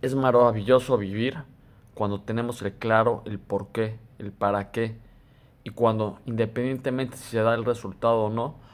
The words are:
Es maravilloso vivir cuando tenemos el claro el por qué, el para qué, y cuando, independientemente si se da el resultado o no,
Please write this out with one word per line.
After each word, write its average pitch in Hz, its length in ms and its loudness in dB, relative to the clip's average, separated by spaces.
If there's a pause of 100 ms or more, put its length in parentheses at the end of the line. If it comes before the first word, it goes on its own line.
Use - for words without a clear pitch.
Es 135 120 -2
maravilloso 123 840 4
vivir 110 460 -4 (500)
cuando 101 260 -2
tenemos 117 420 -6
el 98 120 -4
claro 113 500 2
el 104 140 -8
por 101 300 -4
qué, 110 300 -4 (200)
el 101 120 -10
para 101 400 -2
qué, 113 280 -4 (640)
y 110 60 -12
cuando, 110 560 0
independientemente 127 920 -4
si - 80 -18
se 113 180 -2
da 117 120 4
el 110 100 -4
resultado 113 600 0
o 104 60 0
no, 117 260 -6 (180)